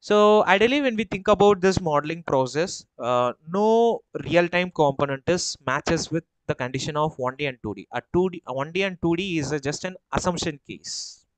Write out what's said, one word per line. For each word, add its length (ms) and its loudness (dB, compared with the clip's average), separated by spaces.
so 440 6
ideally 360 4
when 160 -2
we 80 -2
think 240 -6
about 320 6
this 200 2
modeling 440 -2
process, 600 -2
uh, 340 0
no 540 2
real-time 480 0
component 560 0
is 360 -2
matches 460 -2
with 140 -4
the 80 -2
condition 420 -6
of 220 -2
one 180 -4
D 100 -4
and 160 -6
two 120 -6
D. 180 -14
A 100 -4
two 180 2
D, 160 -14
a 60 -6
one 180 -4
D 120 -2
and 180 -4
two 160 0
D 220 -2
is 140 -2
a, 60 -2
just 260 -6
an 120 -8
assumption 560 -4
case. 580 -14